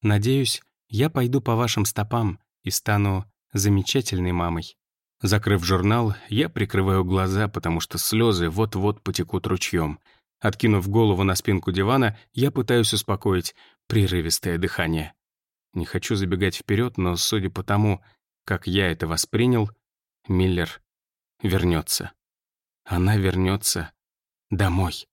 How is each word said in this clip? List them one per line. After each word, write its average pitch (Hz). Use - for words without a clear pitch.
Надеюсь, 117
я 127
пойду 131
по 120
вашим 113
стопам 107
и -
стану 101
замечательной 98
мамой. 85
Закрыв 101
журнал, 101
я 127
прикрываю 95
глаза, 95
потому 85
что -
слезы 107
вот-вот 104
потекут 92
ручьем. 85
Откинув 101
голову 101
на 95
спинку 95
дивана, 107
я 131
пытаюсь 120
успокоить 95
прерывистое 87
дыхание. 82
Не 87
хочу 101
забегать 95
вперед, 117
но, 90
судя 92
по 92
тому, 101
как -
я 92
это 80
воспринял, 110
Миллер 90
вернется. 87
Она 92
вернется 92
домой. 92